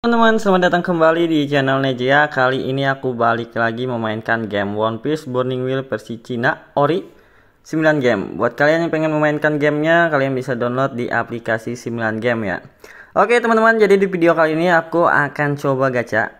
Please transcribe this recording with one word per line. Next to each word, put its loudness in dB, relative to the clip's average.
Teman-teman, 4
selamat 2
datang 0
kembali 2
di 2
channel 0
Nejia. 0
Kali 0
ini -2
aku -2
balik -2
lagi -2
memainkan -4
game -2
One -2
Piece -4
Burning -2
Wheel -4
versi -8
Cina -4
Ori, 0
sembilan 0
game. 0
Buat -2
kalian 2
yang -
pengen -2
memainkan 0
gamenya, 2
kalian 0
bisa -4
download -2
di -4
aplikasi -4
sembilan -4
game -2
ya. -4
Oke 4
teman-teman, 4
jadi 4
di 0
video 2
kali 2
ini 2
aku 2
akan 0
coba 0
gacha -2